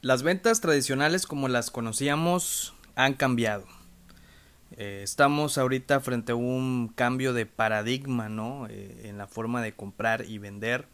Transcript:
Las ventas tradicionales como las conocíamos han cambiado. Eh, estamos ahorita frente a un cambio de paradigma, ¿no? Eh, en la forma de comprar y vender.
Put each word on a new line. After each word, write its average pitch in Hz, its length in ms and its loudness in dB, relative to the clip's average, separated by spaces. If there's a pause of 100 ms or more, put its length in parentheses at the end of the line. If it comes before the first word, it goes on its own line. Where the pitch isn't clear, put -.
Las 127 220 2
ventas 190 400 2
tradicionales 147 640 2
como 139 220 -2
las 120 220 2
conocíamos 147 1000 0 (220)
han 135 200 4
cambiado. 117 520 2 (1040)
Eh, 101 320 -10
estamos 147 540 4
ahorita 131 420 2
frente 120 320 -2
a 117 40 2
un 127 580 0
cambio 127 380 0
de 113 140 0
paradigma, 113 840 -2
¿no? 113 400 -8
Eh, 104 360 -14
en 101 140 -12
la 101 80 -10
forma 117 340 -4
de 107 120 -4
comprar 113 520 -2
y 110 140 -10
vender. 104 560 -4